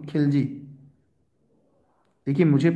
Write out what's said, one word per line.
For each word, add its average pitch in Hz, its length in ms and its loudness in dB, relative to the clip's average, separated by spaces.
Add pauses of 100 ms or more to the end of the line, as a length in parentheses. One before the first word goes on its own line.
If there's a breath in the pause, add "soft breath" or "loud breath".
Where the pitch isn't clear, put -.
खिलजी। 143 380 0 (1800)
देखिए, 143 180 0
मुझे 143 300 4